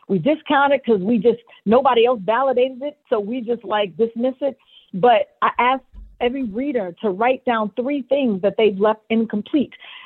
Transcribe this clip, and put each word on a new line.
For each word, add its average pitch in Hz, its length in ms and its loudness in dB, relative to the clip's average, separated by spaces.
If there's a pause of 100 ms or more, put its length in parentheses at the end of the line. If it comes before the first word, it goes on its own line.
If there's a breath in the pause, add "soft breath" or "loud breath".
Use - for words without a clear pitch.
We 196 100 0
discount 285 540 2
it 269 120 0
'cause 220 160 2
we 220 180 0
just, 226 200 2 (280 soft breath)
nobody 240 400 4
else 247 140 0
validated 247 640 0
it. 294 160 -8 (100)
So 233 100 0
we 220 220 -6
just, 233 240 -6
like, 202 320 -4
dismiss 233 440 -2
it. 269 180 -4 (360 soft breath)
But 208 480 2
I 214 160 2
asked 254 260 0 (360)
every 262 240 -2
reader 220 580 -6
to 226 80 0
write 240 340 -2
down 220 260 0
three 269 320 -4
things 233 400 0
that 196 140 0
they've 208 220 2
left 214 220 0 (100)
incomplete, 220 600 -2 (340 loud breath)